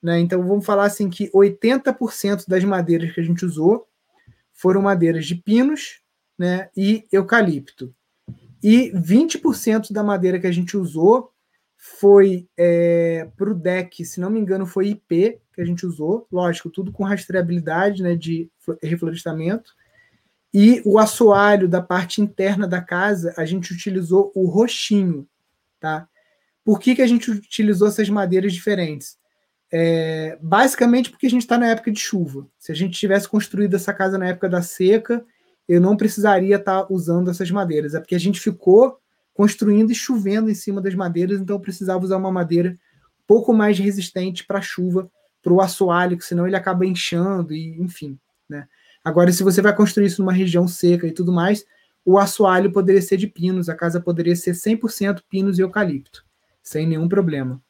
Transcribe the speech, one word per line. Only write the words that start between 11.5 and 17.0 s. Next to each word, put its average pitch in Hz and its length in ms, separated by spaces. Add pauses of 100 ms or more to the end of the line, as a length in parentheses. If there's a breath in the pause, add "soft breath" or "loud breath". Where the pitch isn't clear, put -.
foi, 196 800
é, 170 800
pro 202 180
deck, 180 500
se 180 160
não 180 80
me 220 120
engano, 190 260
foi 190 220
I 208 60
P 196 460 (140)
que - 60
a 175 40
gente 175 220
usou, 170 440
lógico, 175 380
tudo 180 240
com - 120